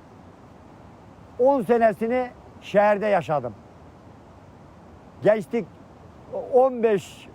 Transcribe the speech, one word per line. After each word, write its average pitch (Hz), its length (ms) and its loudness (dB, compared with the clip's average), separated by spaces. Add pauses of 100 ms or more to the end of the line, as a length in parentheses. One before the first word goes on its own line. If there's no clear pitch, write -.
(1400)
on 269 220 2
senesini 233 680 0 (320)
şehirde 208 440 2
yaşadım. 151 480 -2 (1700)
Geçtik 214 460 0 (880)
on 247 300 2
beş - 500 -4